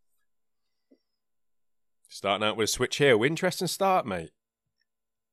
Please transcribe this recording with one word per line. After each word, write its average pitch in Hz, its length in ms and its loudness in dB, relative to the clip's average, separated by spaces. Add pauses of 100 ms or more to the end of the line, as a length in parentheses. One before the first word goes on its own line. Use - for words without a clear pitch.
(2000)
Starting 101 380 -2
out 104 100 0
with 110 80 0
a 101 80 0
switch - 240 -2
heel. 131 260 4
Interesting 165 460 -2
start, 185 380 0
mate. - 240 -6 (1000)